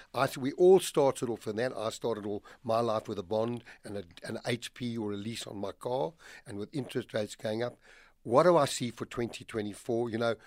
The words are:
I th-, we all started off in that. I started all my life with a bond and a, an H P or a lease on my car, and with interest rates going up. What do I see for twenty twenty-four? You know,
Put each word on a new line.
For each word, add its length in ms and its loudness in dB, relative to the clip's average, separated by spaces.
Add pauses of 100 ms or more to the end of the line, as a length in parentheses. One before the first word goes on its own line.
(140)
I 100 0
th-, 140 -2
we 140 -2
all 280 8
started 480 2
off 180 -6
in 100 -4
that. 200 -2
I 140 -2
started 340 -4
all 180 -4 (220)
my 160 2
life 280 0
with 100 -6
a 40 -4
bond 400 -2 (220)
and 140 -8
a, 60 -8 (200)
an 220 -8
H 260 -2
P 240 -6
or 160 -4
a 40 -6
lease 300 -8
on 120 -10
my 140 -6
car, 420 -4 (320)
and 100 -10
with 180 -8
interest 380 -6
rates 240 -4
going 260 -2
up. 140 -6 (460)
What 220 6
do 120 8
I 80 6
see 260 -2
for 140 -10
twenty 400 -6
twenty-four? 640 -4
You 80 -2
know, 200 0 (100)